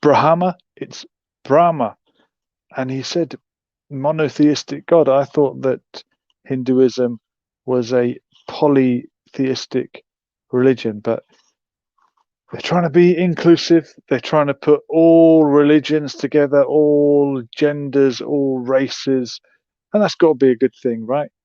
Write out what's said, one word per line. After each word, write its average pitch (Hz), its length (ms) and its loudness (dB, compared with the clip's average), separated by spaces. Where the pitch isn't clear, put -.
Brahma? 160 540 2
It's - 300 -16
Brahma. 151 520 0
And 131 140 -8
he 131 120 -8
said 156 340 -6
monotheistic 147 960 -2
God. 160 220 4
I 135 160 2
thought 135 380 -2
that 131 200 -4
Hinduism 127 720 0
was 123 260 -4
a 123 260 -2
polytheistic 131 1600 -2
religion, 123 480 0
but 113 240 -6
they're - 100 -14
trying 175 220 -2
to 165 60 -2
be 175 260 4
inclusive. 165 760 2
They're 127 120 -2
trying 151 280 -2
to 139 60 -2
put 147 340 0
all 165 560 4
religions 147 720 2
together, 143 480 0
all 147 800 2
genders, 143 680 0
all 139 380 -4
races, 131 800 -4
and 214 80 0
that's 185 140 -4
gotta 160 180 2
be 131 180 2
a 117 40 0
good 123 260 -2
thing, 113 240 -6
right? 139 240 -6